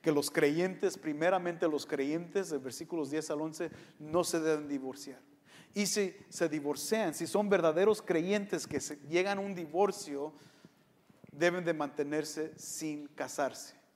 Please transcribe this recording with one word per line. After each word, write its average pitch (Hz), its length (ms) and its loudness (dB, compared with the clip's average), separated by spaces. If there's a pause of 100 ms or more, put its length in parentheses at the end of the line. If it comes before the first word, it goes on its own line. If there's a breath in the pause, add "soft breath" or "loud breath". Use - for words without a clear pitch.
que 160 120 2
los 143 180 2
creyentes, 170 640 2
primeramente 170 680 0
los 151 180 2
creyentes, 170 640 -2
de 147 80 -2
versículos 143 520 -6
diez 156 200 -2
al 151 100 -2
once, 156 320 -4 (260 loud breath)
no 156 240 2
se 170 160 0
deben 156 300 2
divorciar. 131 520 -6 (540 loud breath)
Y 202 120 2
si 190 280 0 (140)
se 170 200 0
divorcian, 156 640 0
si - 140 -4
son 208 220 2
verdaderos 190 520 6
creyentes 185 680 0
que 147 100 -2
se, 147 180 -6 (120)
llegan 185 300 2
a - 20 -4
un 196 160 -4
divorcio, 156 760 0 (1000 loud breath)
deben 175 320 2
de 165 100 2
mantenerse 151 840 -2
sin 147 520 -8
casarse. - 680 -4 (220)